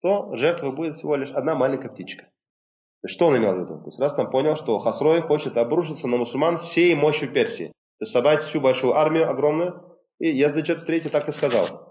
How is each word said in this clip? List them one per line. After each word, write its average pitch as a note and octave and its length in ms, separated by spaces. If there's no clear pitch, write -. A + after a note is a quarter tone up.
то G3 340
жертвой D3+ 360
будет D3+ 220
всего D3 220
лишь C3+ 140
одна C#3+ 240
маленькая C3+ 340
птичка. - 360
То - 840
есть - 60
что F3 120
он C#3+ 120
имел G#2 160
в F2+ 60
виду? E2 180
То - 80
есть - 120
раз C#3+ 160
там B2+ 160
понял, C#3+ 260
что A2 220
Хасрой D3 440
хочет D3 340
обрушиться D3+ 500
на B2 120
мусульман D3 400
всей E3+ 360
мощью D3 380
Персии, G2+ 340
то - 360
есть G#2+ 100
собрать D3 300
всю - 180
большую B2+ 340
армию D#3 360
огромную, D3+ 680
и E3 80
Яздыджерт D3+ 580
Третий D#3 220
так D3 200
и D3 40
сказал A#2+ 320